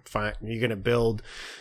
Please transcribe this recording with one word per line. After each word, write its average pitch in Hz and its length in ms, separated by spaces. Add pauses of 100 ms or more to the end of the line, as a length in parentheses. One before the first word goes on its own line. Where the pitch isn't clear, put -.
fine, 107 380
you're 113 180
gonna 113 140
build, 113 480 (380)